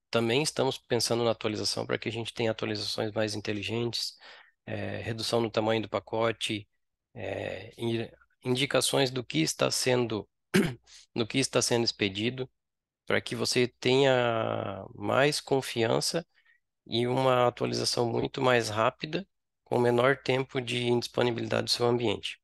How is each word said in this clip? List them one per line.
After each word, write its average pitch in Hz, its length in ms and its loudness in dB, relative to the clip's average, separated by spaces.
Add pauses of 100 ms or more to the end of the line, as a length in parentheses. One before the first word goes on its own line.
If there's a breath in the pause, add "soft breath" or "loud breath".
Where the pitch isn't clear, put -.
também 117 340 2
estamos - 340 0
pensando 117 460 0
na 117 80 2
atualização 107 540 -2
pra 120 120 -6
que - 120 -8
a - 20 -6
gente 110 220 -8
tenha 113 180 -2
atualizações 107 600 -6
mais 107 240 -4
inteligentes, 110 800 -6 (480 loud breath)
é, 101 320 -8
redução 113 440 -2
no 113 80 0
tamanho 110 320 2
do 104 80 -6
pacote, 110 800 -2 (460)
é, 98 640 -8
in-, 113 320 -2 (340)
indicações 127 680 2
do 127 120 -4
que 156 180 -2
está 135 300 0
sendo, 120 580 0 (240)
<clears throat> - 640 -2
do 120 120 0
que 135 120 -2
está 127 220 2
sendo 117 240 4
expedido, 110 640 -2 (560)
pra 104 160 2
que - 140 -8
você 117 320 2
tenha 113 1200 2 (100)
mais 117 460 2
confiança 135 840 0 (600 soft breath)
e 120 220 0
uma 127 400 4
atualização 120 600 0
muito 120 340 -2
mais 120 280 4
rápida, 151 580 -2 (360)
com 123 160 0
menor 120 380 4
tempo 131 440 -2
de 120 260 -4
indisponibilidade 117 800 0
do - 40 -2
seu 120 160 0
ambiente. 120 580 0